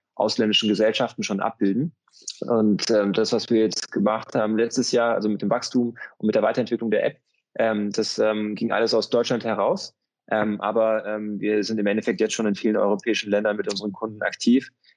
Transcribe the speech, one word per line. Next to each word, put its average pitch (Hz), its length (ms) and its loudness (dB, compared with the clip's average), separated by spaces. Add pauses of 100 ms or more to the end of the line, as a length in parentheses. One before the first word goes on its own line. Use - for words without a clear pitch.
(160)
ausländischen 107 520 2
Gesellschaften 110 540 2
schon 98 180 -2
abbilden. 110 540 0 (460)
Und, 107 500 2
ähm, 101 220 4
das, 110 200 0
was 110 160 -2
wir 113 120 4
jetzt - 320 -2
gemacht 107 420 -2
haben 110 240 0
letztes 117 340 0
Jahr, 117 220 2
also 104 140 0
mit 104 120 -2
dem 101 100 -2
Wachstum 120 460 -2 (220)
und 107 80 -4
mit 107 80 2
der 107 80 4
Weiterentwicklung 117 480 0
der 107 160 2
App, - 120 -4 (400)
ähm, 104 340 0
das, - 260 -4
ähm, 107 380 0
ging 113 160 -2
alles 110 200 2
aus 110 160 2
Deutschland 120 360 0
heraus. 113 500 -2 (360)
Ähm, 107 300 0
aber, 110 460 0
ähm, 107 340 -6
wir 107 220 0
sind 110 160 -4
im 101 80 0
Endeffekt 104 340 0
jetzt 110 140 0
schon 113 120 -2
in 101 100 2
vielen 107 200 0
europäischen 101 540 0
Ländern 104 260 0
mit 101 140 -4
unseren 101 220 -6
Kunden 107 300 -10
aktiv, 120 460 2 (280)